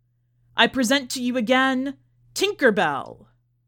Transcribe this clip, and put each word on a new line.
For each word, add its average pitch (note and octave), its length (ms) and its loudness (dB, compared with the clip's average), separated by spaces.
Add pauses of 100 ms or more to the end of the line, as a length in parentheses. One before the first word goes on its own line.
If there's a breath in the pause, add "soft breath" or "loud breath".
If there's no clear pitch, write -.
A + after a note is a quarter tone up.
(560)
"I A3+ 120 4
present C4 420 -2
to C4 120 -8
you B3 140 -2
again C4 640 0 (360)
Tinkerbell." G3 920 0 (420)